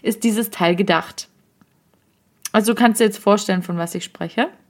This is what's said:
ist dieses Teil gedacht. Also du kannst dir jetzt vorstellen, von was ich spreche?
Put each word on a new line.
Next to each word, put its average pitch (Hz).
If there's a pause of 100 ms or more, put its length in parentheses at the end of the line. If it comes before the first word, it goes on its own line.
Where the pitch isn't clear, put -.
ist -
dieses 220
Teil 175
gedacht. 175 (1200)
Also 220
du -
kannst 233
dir 233
jetzt 208
vorstellen, 202
von 175
was 170
ich 170
spreche? 190 (220)